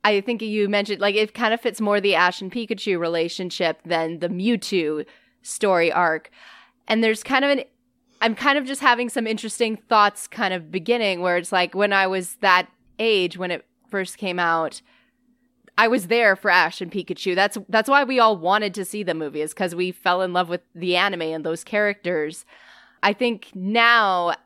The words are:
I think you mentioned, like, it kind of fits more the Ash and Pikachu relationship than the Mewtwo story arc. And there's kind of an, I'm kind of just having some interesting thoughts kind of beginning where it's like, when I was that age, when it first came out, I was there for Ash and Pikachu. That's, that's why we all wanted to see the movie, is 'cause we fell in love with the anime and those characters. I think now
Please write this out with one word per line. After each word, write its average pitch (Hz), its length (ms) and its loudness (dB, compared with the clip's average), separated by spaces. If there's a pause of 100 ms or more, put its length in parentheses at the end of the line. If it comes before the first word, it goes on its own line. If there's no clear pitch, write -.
I 208 200 4
think 220 200 -6
you 214 260 0
mentioned, 202 320 -2
like, 202 140 2
it 214 200 0
kind 226 200 0
of 233 60 -4
fits 214 200 -4
more 208 200 2
the 190 160 2
Ash 180 260 2
and 190 80 -10
Pikachu 208 480 -4
relationship 170 840 -2
than 165 340 -2
the 170 100 -4
Mewtwo 175 760 -2 (360)
story 175 500 2
arc. 160 380 0 (580)
And 226 160 2
there's 220 180 0
kind 269 220 0
of 285 80 2
an, 269 120 0 (560)
I'm 226 140 2
kind 277 240 0
of 277 60 -2
just 262 160 -8
having 247 280 2
some 226 200 -4
interesting 220 480 -4
thoughts 208 500 2
kind 202 260 -4
of 160 200 -8
beginning 190 480 -2
where 175 160 0
it's 175 160 -4
like, 180 240 0
when 202 160 2
I 190 160 2
was 185 320 -4
that 185 260 4 (320)
age, 196 400 0
when 180 140 -6
it 160 120 -8 (240)
first 190 300 -6
came 180 200 -4
out, 165 440 0 (920)
I 226 120 4
was 220 180 0
there 214 300 4
for 208 120 -2
Ash 175 320 4
and 175 120 -8
Pikachu. 180 420 -4
That's, 202 240 0 (100)
that's 220 200 0
why 277 160 4
we 254 160 0
all 220 160 6
wanted 190 380 0
to 196 100 -8
see 208 180 -8
the 175 120 -2
movie, 151 260 -6
is 151 120 -4
'cause 180 220 -4
we 180 160 -2
fell 180 320 0
in 180 100 -2
love 180 160 0
with 170 120 -4 (160)
the 175 180 0
anime 180 280 2
and 160 220 -4
those 165 200 -6
characters. 180 800 -2 (580)
I 208 120 2
think 233 380 -4
now 196 840 2 (120)